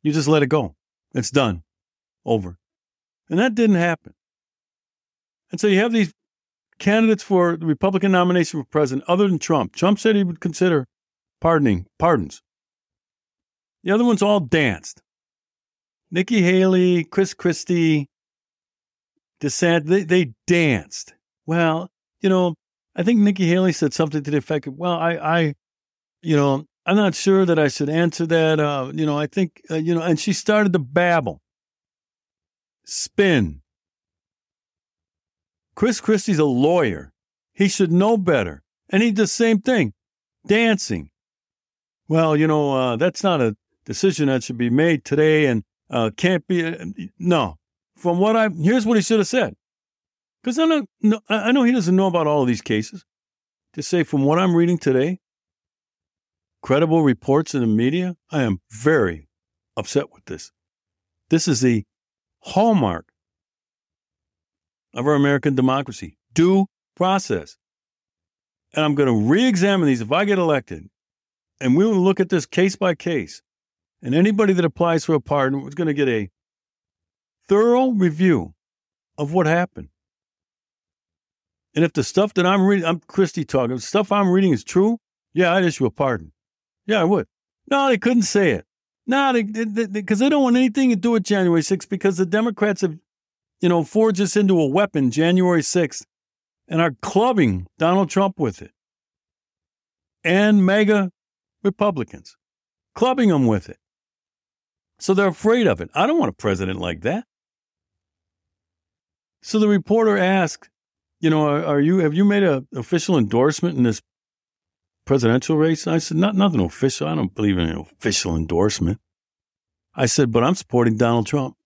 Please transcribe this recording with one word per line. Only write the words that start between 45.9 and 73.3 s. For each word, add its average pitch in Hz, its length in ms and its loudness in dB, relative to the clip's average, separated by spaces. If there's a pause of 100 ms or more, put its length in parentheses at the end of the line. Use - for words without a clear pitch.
uh, 117 260 -2
can't 180 300 -2
be." 175 180 -2
Uh, 165 200 -10 (340)
no. 156 380 0 (380)
From 175 240 -2
what 220 160 2
I, 220 140 2
here's 190 360 0
what 233 120 2
he 196 60 2
should 220 160 0
have 185 80 0
said. 247 280 -4 (880)
'Cause 254 160 -4
I 320 60 2
know, 320 200 0 (160)
no, 214 260 2
I, 214 80 -2 (140)
I - 20 2
know 269 120 2
he 240 80 4
doesn't 185 240 0
know 190 120 2
about 170 200 0
all 147 140 2
of 123 60 2
these 117 140 -2
cases. 107 420 -4 (720)
To 151 80 -10
say, - 220 -2
"From 139 200 -2
what 151 160 2
I'm 185 160 0
reading 170 220 2
today, 147 420 0 (1400)
credible 160 420 2
reports 139 520 0
in 131 60 -2
the 117 60 0
media, 147 480 0 (140)
I 143 140 -2
am 98 260 -4
very 107 600 0 (460)
upset 143 380 -6
with - 120 -20
this." - 260 -16 (760)
This 165 180 0
is 123 140 0
the 117 240 0 (560)
hallmark 160 680 0 (1800)
of 123 140 -4
our 151 80 2
American 143 400 2
democracy: 127 640 -2 (160)
due 190 340 2 (280)
process. 180 640 -4 (1160)
And 156 120 -2
I'm 147 100 0
gonna 135 200 2
re-examine 185 720 2
these 123 140 0
if 110 100 -8
I 180 120 0
get 202 140 0
elected. 143 520 -4 (680)
And 131 160 2
we 190 100 4
will 208 140 0
look 190 200 0
at 180 100 -2
this 170 160 -2
case 190 300 -2
by 180 180 -2
case. 143 480 -8 (600)